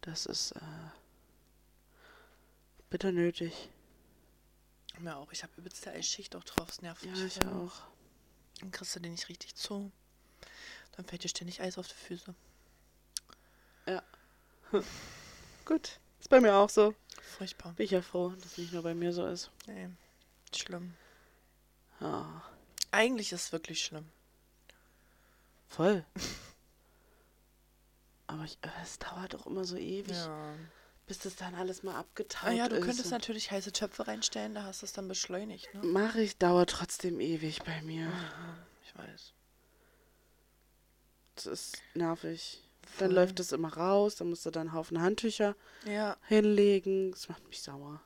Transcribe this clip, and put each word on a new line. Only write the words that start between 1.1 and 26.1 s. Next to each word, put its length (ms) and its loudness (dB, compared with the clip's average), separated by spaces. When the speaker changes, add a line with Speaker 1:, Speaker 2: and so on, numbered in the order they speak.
Speaker 1:
bitter 240 0
nötig. 560 0
Speaker 2:
Ja, 120 -8
auch. 160 -14
Ich 100 -8
hab 160 -16
übelste 320 -14
Eisschicht 440 -6
auch 100 -12
drauf. 240 -4
Das 140 -12
nervt 220 -12
Speaker 1:
Ja, 80 -8
Speaker 2:
mich 120 -4
Speaker 1:
ich 100 -6
Speaker 2:
voll. 80 -2
Speaker 1:
auch. 300 -8
Speaker 2:
Dann 100 -12
kriegst 260 -8
du 40 -10
den 120 -8
nicht 160 -8
richtig 260 -14
zu. 380 -6
Dann 80 -12
fällt 200 -10
dir 40 -4
ständig 320 -6
Eis 180 -4
auf 80 -10
die 80 -16
Füße. 400 -12
Speaker 1:
Ja. 160 -2
<laughs> 100 4
Gut. 340 0
Ist 120 -2
bei 100 12
mir 160 10
auch 140 10
so. 240 8
Speaker 2:
Furchtbar. 360 -10
Speaker 1:
Bin 100 0
ich 80 0
ja 100 6
froh, 280 0
dass 160 -14
nicht 140 -8
nur 100 -4
bei 120 -2
mir 180 0
so 140 0
ist. 240 -6
Speaker 2:
Nee. 220 -10
Schlimm. 380 -8
Speaker 1:
Ja. 420 -6
Speaker 2:
Eigentlich 420 2
ist 140 -4
es 60 -8
wirklich 320 -4
schlimm. 220 -8
Speaker 1:
Voll. 360 4